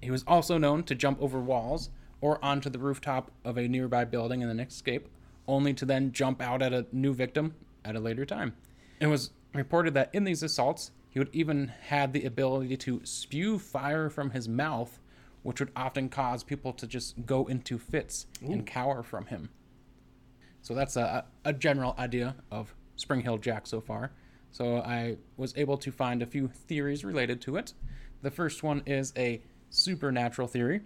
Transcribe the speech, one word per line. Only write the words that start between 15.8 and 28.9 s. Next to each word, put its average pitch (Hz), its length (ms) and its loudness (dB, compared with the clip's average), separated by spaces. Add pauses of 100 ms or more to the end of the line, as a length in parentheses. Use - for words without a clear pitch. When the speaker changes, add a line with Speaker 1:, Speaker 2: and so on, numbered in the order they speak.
Speaker 1:
cause 123 340 -2
people 135 300 -6
to 123 140 -10
just 117 400 -8
go 135 200 2
into 123 320 -4
fits - 480 -6 (140)
and 170 220 -2
Speaker 2:
Ooh. - 20 -4
Speaker 1:
cower 131 380 -2
from 101 240 -8
him. 82 240 -10 (1120)
So - 120 -6
that's 135 220 0
a, 120 300 0 (180)
a 151 80 2
general 135 460 2
idea 123 380 -2 (140)
of 107 240 -8 (220)
Spring 135 240 0
Hill 120 180 0
Jack 107 280 -2
so 113 140 -4
far. 110 320 -6 (380)
So 120 280 0
I 117 400 -2 (180)
was 131 200 -4
able 139 220 2
to 139 140 -6
find 123 300 0
a 117 40 -2
few 135 220 -2
theories 143 560 -2
related 123 380 0
to 135 140 -4
it. 240 180 -6 (480)
The 139 80 -2
first 160 320 -2
one 147 240 0
is 135 300 0